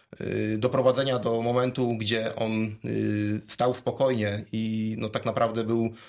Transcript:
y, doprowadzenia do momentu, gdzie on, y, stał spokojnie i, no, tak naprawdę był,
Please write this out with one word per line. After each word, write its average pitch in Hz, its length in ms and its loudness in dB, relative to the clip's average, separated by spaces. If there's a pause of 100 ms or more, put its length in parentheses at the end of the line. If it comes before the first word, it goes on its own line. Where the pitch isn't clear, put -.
(220)
y, 107 360 -2
doprowadzenia 127 600 2
do 113 220 0
momentu, 123 560 2
gdzie 110 380 -2
on, 110 400 0 (100)
y, 107 600 0
stał 123 260 0
spokojnie 117 760 0
i, 110 480 -2
no, 110 100 -4
tak - 160 -4
naprawdę 113 380 0
był, 113 260 2 (200)